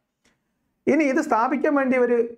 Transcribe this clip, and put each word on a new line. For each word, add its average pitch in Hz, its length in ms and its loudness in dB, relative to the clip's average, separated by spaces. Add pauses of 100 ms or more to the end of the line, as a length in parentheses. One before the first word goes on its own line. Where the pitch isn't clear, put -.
(880)
ഇനി 294 260 2
ഇത് 311 140 -2
സ്ഥാപിക്കാൻ 277 520 0
വേണ്ടി 262 200 0
ഇവർ 247 140 0 (240)